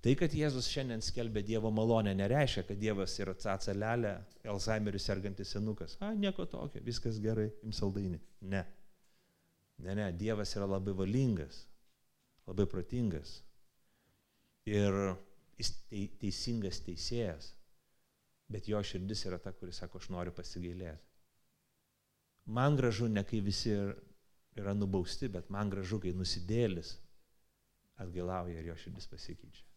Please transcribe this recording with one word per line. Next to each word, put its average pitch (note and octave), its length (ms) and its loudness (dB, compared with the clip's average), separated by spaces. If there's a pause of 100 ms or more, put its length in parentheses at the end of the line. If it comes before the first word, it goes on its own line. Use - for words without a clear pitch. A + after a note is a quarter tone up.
tai, B2+ 160 6
kad D#3 160 4
Jėzus C#3 380 2
šiandien A#2+ 340 -2
skelbia A2+ 400 0
Dievo A2 280 2
malonę, A2 440 6
nereiškia, G#2+ 480 4
kad G2+ 160 -4
Dievas G2 400 0
yra F#2 160 -2
caca G2 360 0
lelė, G#2+ 420 0 (340)
Alzheimeriu G#2 520 0
sergantis G2 520 -2
senukas. G#2 460 -2
„A, G#3 140 -2
nieko G3 320 0
tokio, - 360 -6
viskas A#2 400 -2
gerai, G#2+ 300 2 (120)
imk A2 140 -4
saldainį.“ F#2+ 420 0 (220)
Ne. F#2+ 240 0 (1120)
Ne, F#2+ 180 -4
ne, G2+ 160 2
Dievas G#2 440 0
yra G2 100 2
labai G2 280 2
valingas, F#2+ 720 2 (840)
labai F#2+ 180 2
protingas. F#2 760 -2 (1200)
Ir G2+ 280 4 (640)
jis - 140 0 (180)
tei-, G#2 200 -4 (120)
teisingas G#2+ 640 -2
teisėjas, F2+ 680 -4 (960)
bet G2+ 180 -6
jo G#2 140 2
širdis G2 440 -2
yra F#2 160 -2
ta, F#2+ 120 -8
kuri F2+ 200 -10
sako, - 240 -8
„Aš - 120 -10
noriu F2 240 -4
pasigailėti.“ F2 760 -8 (1300)
Man C3 300 6
gražu A#2+ 320 4
ne G#2 160 4
kai A2 160 0
visi G2+ 300 2
ir, G2+ 260 2 (640)
yra G2+ 160 -2
nubausti, G2 560 0
bet F2+ 200 -6
man G2+ 200 0
gražu, G2 300 -2
kai F#2 120 0
nusidėlis F#2 840 0 (1080)
atgailauja F2 580 -4
ir E2 120 -6
jo E2 40 -8
širdis - 320 -10
pasikeičia. - 580 -12 (120)